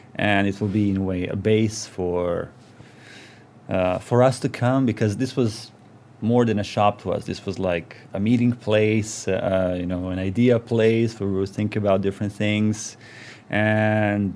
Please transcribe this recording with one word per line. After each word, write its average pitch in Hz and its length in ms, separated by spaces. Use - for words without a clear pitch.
and 101 300
it 98 140
will 107 80
be 101 240
in 95 60
a 95 40
way 92 260
a 101 100
base 110 500
for, 87 600
uh, 92 300
for 120 240
us 127 180
to 139 80
come, 131 360
because 107 320
this 131 180
was 117 360
more 120 240
than 107 140
a 101 40
shop 104 380
to 92 100
us. - 140
This 92 200
was 95 140
like 87 380
a 98 60
meeting 120 340
place, 107 720
uh, 92 500
you 90 80
know, 90 240
an 92 100
idea 113 400
place 113 600
where 101 100
we 95 100
would 98 100
think 107 260
about 101 260
different 98 300
things. 107 640
And 107 880